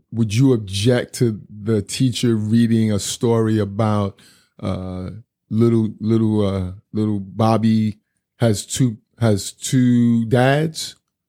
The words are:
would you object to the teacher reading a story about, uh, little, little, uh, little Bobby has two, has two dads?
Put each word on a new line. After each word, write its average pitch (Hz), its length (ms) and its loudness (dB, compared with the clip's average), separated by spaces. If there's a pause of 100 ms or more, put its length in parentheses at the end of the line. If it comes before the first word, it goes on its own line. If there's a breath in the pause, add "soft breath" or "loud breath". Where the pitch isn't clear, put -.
(120)
would 110 200 -2
you 131 200 4
object 110 640 -2
to 113 240 -2 (100)
the 104 320 -2
teacher 120 540 -2
reading 110 560 2
a 101 80 -2
story 113 580 0
about, 104 640 -2 (400 soft breath)
uh, 92 500 -8 (380)
little, 113 400 2 (100)
little, 107 480 2
uh, 95 260 -4 (200)
little 107 260 -2
Bobby 110 800 0 (400)
has 110 260 0
two, 120 340 -2 (200)
has 107 340 0
two 120 760 2
dads? 135 680 0 (340)